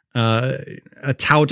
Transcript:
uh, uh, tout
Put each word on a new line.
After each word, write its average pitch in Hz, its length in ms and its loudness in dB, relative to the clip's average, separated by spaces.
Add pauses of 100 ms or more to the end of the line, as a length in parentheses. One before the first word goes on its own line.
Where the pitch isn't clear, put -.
(140)
uh, 117 440 -2 (440)
uh, 135 160 -2
tout 151 340 4